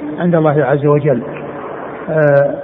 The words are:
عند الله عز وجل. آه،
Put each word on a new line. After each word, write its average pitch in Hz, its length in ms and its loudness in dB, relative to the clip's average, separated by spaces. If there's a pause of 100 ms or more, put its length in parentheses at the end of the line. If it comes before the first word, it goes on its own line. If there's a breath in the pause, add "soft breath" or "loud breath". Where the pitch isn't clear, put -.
(200)
عند 170 160 2
الله 151 280 2
عز 135 220 0
وجل. 147 380 2 (840)
آه، 143 540 2